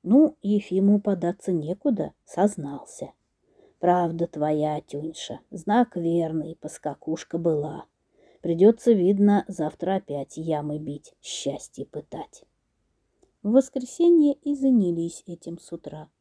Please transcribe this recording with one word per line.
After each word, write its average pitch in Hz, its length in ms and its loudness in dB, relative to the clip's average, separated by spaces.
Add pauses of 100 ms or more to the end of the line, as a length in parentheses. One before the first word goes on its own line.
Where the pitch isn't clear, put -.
Ну, 294 400 4
Ефиму 202 580 2
податься 180 520 -2
некуда, 165 600 -2 (120)
сознался. - 880 -4 (680)
"Правда 170 480 0
твоя, 151 540 -2
Тюньша, - 600 -12 (100)
знак 220 460 -2
верный, 165 640 -2
поскакушка - 800 -10
была. 151 480 -4 (540)
Придется, 196 520 4
видно, 202 540 4
завтра 170 500 -4
опять 143 400 -8
ямы 151 420 -4
бить, 151 440 -12
счастье - 640 -10
пытать". - 580 -14 (960)
В 208 100 -2
воскресенье 285 800 4
и 285 200 -6
занялись 185 720 0
этим 170 320 -14
с - 140 -18
утра. 156 360 -14 (120)